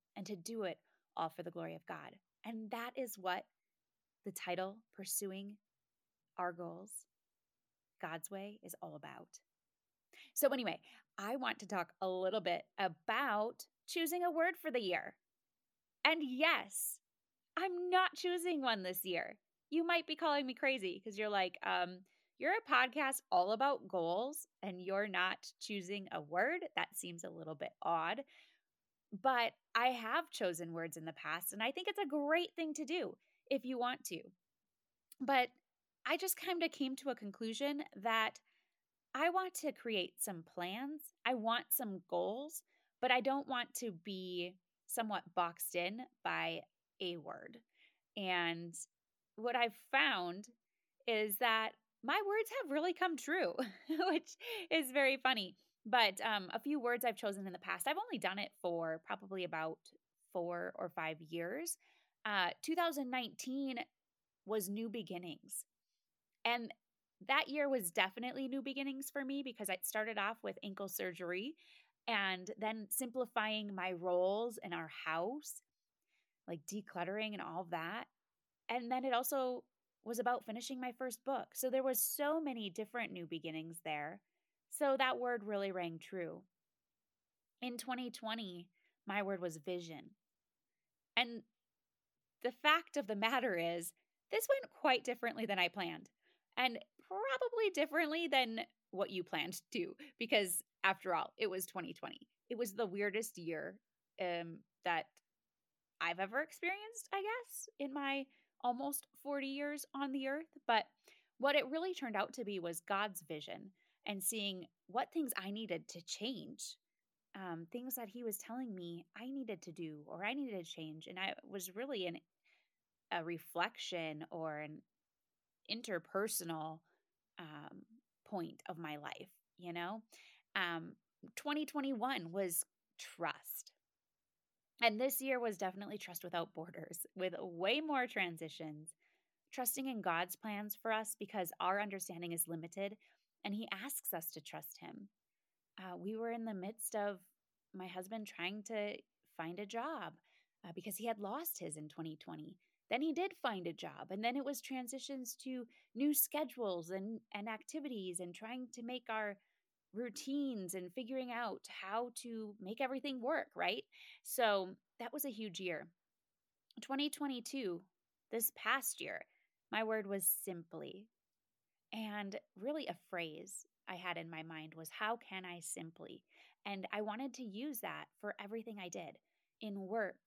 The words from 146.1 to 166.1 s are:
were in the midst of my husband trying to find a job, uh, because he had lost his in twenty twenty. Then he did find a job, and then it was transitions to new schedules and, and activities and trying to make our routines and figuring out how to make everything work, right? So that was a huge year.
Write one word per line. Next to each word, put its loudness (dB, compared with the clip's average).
were -2
in -2
the -2
midst -4
of 0
my -8
husband -6
trying -4
to -2
find -4
a -4
job, -4
uh, -10
because -6
he -4
had 0
lost -4
his -6
in -10
twenty -8
twenty. -12
Then 2
he 2
did 0
find 0
a 0
job, -8
and -2
then 2
it -2
was -2
transitions -6
to -4
new 6
schedules 0
and, -4
and -6
activities -6
and -6
trying -8
to -10
make -6
our -2
routines -2
and -6
figuring -4
out -4
how -2
to -6
make -4
everything -2
work, 2
right? 0
So 4
that -6
was -2
a -2
huge -6
year. -2